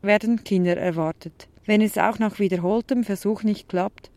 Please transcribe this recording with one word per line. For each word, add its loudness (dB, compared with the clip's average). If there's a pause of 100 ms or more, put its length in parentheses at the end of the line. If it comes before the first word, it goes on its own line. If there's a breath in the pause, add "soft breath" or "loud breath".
werden 0
Kinder 2
erwartet. -4 (180)
Wenn 4
es 0
auch 2
nach -2
wiederholtem 0
Versuch -4
nicht -2
klappt -4